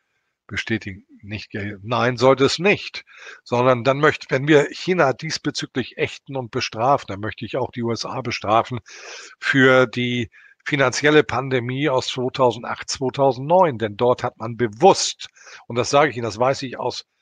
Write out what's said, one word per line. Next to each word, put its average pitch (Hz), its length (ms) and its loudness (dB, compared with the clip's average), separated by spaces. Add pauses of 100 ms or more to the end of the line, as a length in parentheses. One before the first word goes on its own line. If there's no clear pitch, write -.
(460)
bestätigen, 104 580 -6 (180)
nicht 104 280 -12
ge-, 104 320 -10
nein, 117 340 0
sollte 131 280 4
es 131 160 2
nicht. - 440 -2 (380)
Sondern 123 400 2
dann 135 160 2
möchte, 147 320 0
wenn 139 160 -2
wir 151 240 6
China 165 420 0
diesbezüglich - 840 -6
ächten - 380 -6
und 123 160 -8
bestrafen, 123 560 0
dann 98 120 -8
möchte 107 240 -8
ich 110 120 -6
auch 123 160 -4
die 120 100 -8
U 117 80 -2
S 113 140 -4
A 113 160 -8
bestrafen 113 580 -2 (640)
für 131 480 6
die 123 420 -4 (340)
finanzielle 147 600 2
Pandemie 131 640 -2
aus 131 180 0
zweitausendacht, 123 800 -2
zweitausendneun. 139 920 0
Denn 104 180 -4
dort 123 260 2
hat - 160 -6
man 117 180 -10
bewusst, 120 720 2 (400)
und 117 80 -12
das 117 160 -2
sage 143 200 4
ich 107 60 -10
Ihnen, 120 80 -8
das 107 140 -6
weiß 131 240 0
ich 127 160 -10
aus - 260 -6 (180)